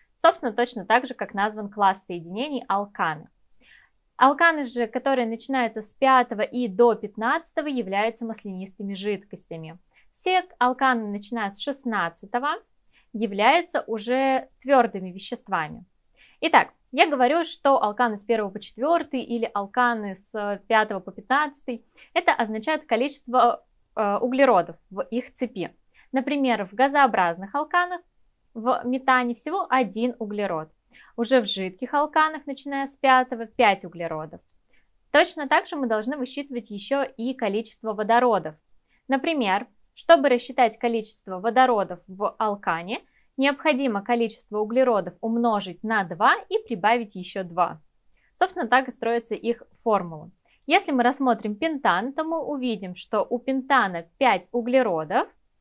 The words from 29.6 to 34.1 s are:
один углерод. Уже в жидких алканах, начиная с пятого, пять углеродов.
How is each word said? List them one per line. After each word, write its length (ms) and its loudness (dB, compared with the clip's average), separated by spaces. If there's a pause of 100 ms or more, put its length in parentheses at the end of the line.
один 480 0
углерод. 500 -6 (480)
Уже 240 2
в 60 0
жидких 480 -6
алканах, 500 0
начиная 420 -8
с 100 -14
пятого, 500 2
пять 400 2
углеродов. 560 -8 (720)